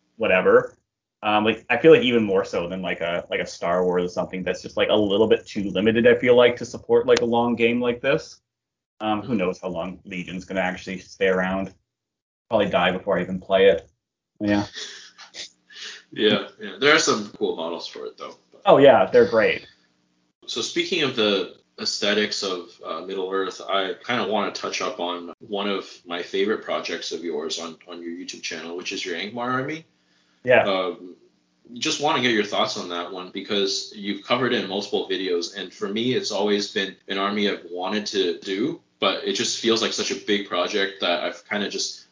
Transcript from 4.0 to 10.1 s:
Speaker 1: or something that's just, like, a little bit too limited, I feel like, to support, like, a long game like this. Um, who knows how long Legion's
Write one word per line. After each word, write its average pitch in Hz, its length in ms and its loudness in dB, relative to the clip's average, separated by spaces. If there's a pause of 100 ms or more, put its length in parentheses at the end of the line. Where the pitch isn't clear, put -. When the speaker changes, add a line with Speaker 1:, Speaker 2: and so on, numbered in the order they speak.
Speaker 1:
or - 20 -2
something 92 340 -6
that's - 200 -6
just, - 160 -10
like, 104 100 2
a 101 80 2
little 107 320 4
bit 110 180 2
too 104 240 -6
limited, 110 380 4
I 117 80 8
feel 123 220 6
like, 120 180 8
to 120 100 -10
support, 117 420 0
like, 120 120 6
a 120 60 0
long 117 320 2
game 117 240 2
like 120 180 -2
this. - 400 -2 (640)
Um, 107 200 -2
who 104 140 -4
knows 90 240 -2
how 92 80 -8
long 87 380 -8
Legion's 90 400 -10